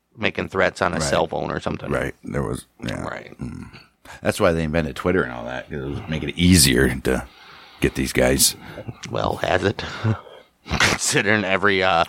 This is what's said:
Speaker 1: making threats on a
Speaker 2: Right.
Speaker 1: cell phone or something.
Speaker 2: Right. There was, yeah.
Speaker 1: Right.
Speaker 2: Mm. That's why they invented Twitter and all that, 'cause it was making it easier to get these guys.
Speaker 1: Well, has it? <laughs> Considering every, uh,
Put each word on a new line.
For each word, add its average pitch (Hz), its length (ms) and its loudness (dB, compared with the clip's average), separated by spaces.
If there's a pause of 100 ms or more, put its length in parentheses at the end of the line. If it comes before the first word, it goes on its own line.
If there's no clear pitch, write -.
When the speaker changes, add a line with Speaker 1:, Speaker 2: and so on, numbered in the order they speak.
(180)
Speaker 1:
making 101 300 -2
threats 92 340 0
on 87 100 0
a 85 40 -4
Speaker 2:
Right. 80 80 -2
Speaker 1:
cell 82 240 0
phone 76 240 -4
or 73 80 -6
something. - 280 -6
Speaker 2:
Right. 67 260 -4 (100)
There 69 180 -4
was, 57 240 -8 (180)
yeah. 52 180 -6
Speaker 1:
Right. - 360 -12
Speaker 2:
Mm. - 300 -12 (540)
That's - 180 0
why 98 100 4
they 82 140 0
invented 78 320 -2
Twitter 90 260 2
and 62 80 -6
all 60 140 -10
that, 62 260 -8
'cause 73 100 -8
it 65 80 -8
was 71 200 -6
making 76 220 -4
it - 60 -8
easier 69 560 6 (120)
to 64 240 -2 (520)
get 67 140 2
these 67 180 -2
guys. - 440 2 (520)
Speaker 1:
Well, 53 280 -4
has 92 260 0
it? 95 220 0 (200)
<laughs> 110 100 2 (540)
Considering - 760 2
every, 95 380 2
uh, 87 260 4